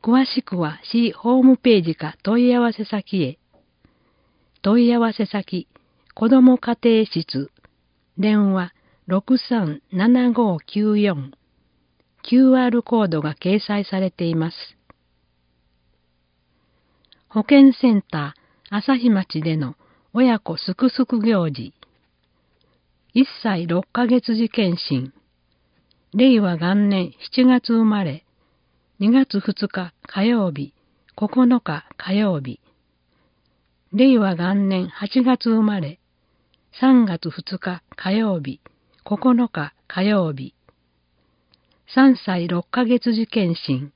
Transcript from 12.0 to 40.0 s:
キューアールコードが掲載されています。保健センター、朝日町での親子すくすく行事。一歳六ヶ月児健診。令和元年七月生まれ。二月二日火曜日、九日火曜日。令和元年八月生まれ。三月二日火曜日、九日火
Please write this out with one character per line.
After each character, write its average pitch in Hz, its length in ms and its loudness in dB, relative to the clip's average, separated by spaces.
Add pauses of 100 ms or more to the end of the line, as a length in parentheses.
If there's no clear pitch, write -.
キ 240 160 2
ュ 262 140 6
ー 254 120 4
ア - 20 0
ー 247 40 0
ル 233 120 -2
コ 226 200 0
ー 196 60 0
ド 160 120 -2
が 147 140 -6
掲 196 260 -2
載 208 240 -4
さ 190 160 -6
れ 190 100 -2
て - 140 -10
い 165 100 -4
ま 160 160 -4
す。 - 60 -20 (2750)
保 214 160 -2
健 277 280 8
セ 240 200 2
ン 202 100 2
タ 147 320 -8 (360)
ー、 202 60 -6
朝 262 200 -2
日 240 140 0
町 185 320 -2
で 160 140 -2
の 139 200 -6 (360)
親 240 260 2
子 - 180 -8
す - 180 -8
く 254 140 0
す 254 160 0
く 240 160 -2
行 202 300 0
事。 123 240 -12 (1400)
一 262 160 2 (140)
歳 180 240 -4
六 170 260 -2
ヶ 247 140 -2
月 240 280 0
児 226 140 -2
健 180 280 -2
診。 131 360 -6 (1000)
令 240 260 4
和 180 160 0
元 196 320 0
年 190 320 -2
七 - 240 -2
月 247 280 2
生 226 120 2
ま 214 180 -2
れ。 160 220 -8 (760)
二 202 120 0
月 262 280 2
二 - 300 -6
日 175 240 -10 (100)
火 - 220 -6
曜 220 260 0
日、 139 220 -10 (420)
九 208 140 -4 (180)
日 240 140 2 (380)
火 185 160 -8
曜 196 260 0
日。 127 200 -12 (1300)
令 254 260 4
和 196 160 0
元 190 340 -2
年 185 200 -2
八 202 340 -4
月 240 280 0
生 220 120 2
ま 208 180 -2
れ。 156 200 -10 (800)
三 254 240 4
月 170 260 -6
二 - 280 -12
日 180 240 -10 (120)
火 - 180 -6
曜 208 280 -2
日、 135 200 -10 (440)
九 247 300 0
日 233 400 -4 (120)
火 - 160 -6